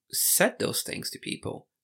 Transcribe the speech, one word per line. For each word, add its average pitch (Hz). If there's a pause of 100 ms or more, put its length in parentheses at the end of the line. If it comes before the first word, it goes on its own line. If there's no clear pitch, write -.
(100)
said -
those -
things -
to -
people, - (160)